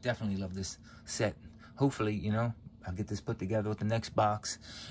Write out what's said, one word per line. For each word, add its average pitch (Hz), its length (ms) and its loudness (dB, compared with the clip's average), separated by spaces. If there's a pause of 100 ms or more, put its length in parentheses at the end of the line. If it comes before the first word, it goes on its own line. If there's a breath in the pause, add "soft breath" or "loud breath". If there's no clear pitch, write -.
definitely 110 360 0
love 92 180 -2
this 95 240 -6 (260 loud breath)
set. - 300 0 (420 loud breath)
Hopefully, 110 380 4
you 104 160 0
know, 113 220 4 (340)
I'll 90 60 -2
get 98 160 -2
this 101 120 -2
put 110 180 -2
together 104 300 2
with 107 100 0
the 104 60 -2
next 110 260 2
box. 104 480 2 (320 loud breath)